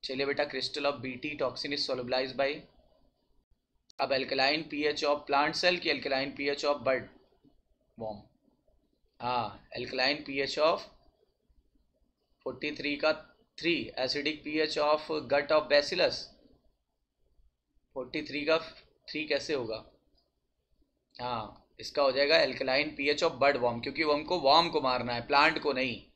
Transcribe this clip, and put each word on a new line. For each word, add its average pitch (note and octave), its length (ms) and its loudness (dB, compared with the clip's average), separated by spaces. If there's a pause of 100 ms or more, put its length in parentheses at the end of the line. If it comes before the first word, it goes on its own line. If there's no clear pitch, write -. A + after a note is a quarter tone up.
चलिए C3+ 240 -2
बेटा, C#3+ 240 0
crystal C#3 360 -4
of C3 160 -2
B B2+ 220 -8
T D3 160 -8
toxin C#3 320 -4
is C#3+ 160 -4
solubilized B2+ 480 -2
by, C#3 160 0 (1500)
अब C3+ 140 -2
alkaline C3+ 580 0
पीएच D3+ 340 -2
of D3 220 2
plant D3 300 2
cell F3+ 240 2
की E3 100 -2
alkaline C3+ 460 -2
पीएच C#3+ 300 -4
of C#3+ 180 0
bud C3 180 0 (960)
worm, G#2+ 220 -10 (1000)
हाँ, A#2+ 480 -4 (100)
alkaline C3 480 -2
पीएच C#3 320 -4
of E3 220 2 (1700)
फ़ोर्टी C3 300 -6
थ्री D3 200 -4
का D#3 160 2 (460)
थ्री, E3 160 0 (260)
acidic D3 440 -2
पीएच D3+ 340 -2
of D3+ 320 2 (220)
gut C#3+ 200 2
of D3+ 200 4
bacillus D3 460 4 (1800)
फ़ोर्टी C3+ 260 -8
थ्री D3 220 -8
का D#3+ 140 2 (500)
थ्री D3+ 180 -6
कैसे D3+ 280 -2
होगा? A2 300 -6 (1300)
हाँ, A#2+ 520 -8 (140)
इसका C#3+ 220 -2
हो C3+ 100 4
जाएगा C#3+ 280 6
alkaline C3+ 560 0
पीएच C#3+ 280 0
of D#3 180 2
bud C#3 200 4
worm, A#2 200 0
क्योंकि C#3 220 -2
worm D3 220 2
को, F3+ 140 0
worm D#3+ 320 6
को D#3+ 80 2
मारना B2+ 320 0
है, A#2+ 140 -4
प्लांट D3+ 360 4
को D3 100 0
नहीं। B2+ 280 -2 (160)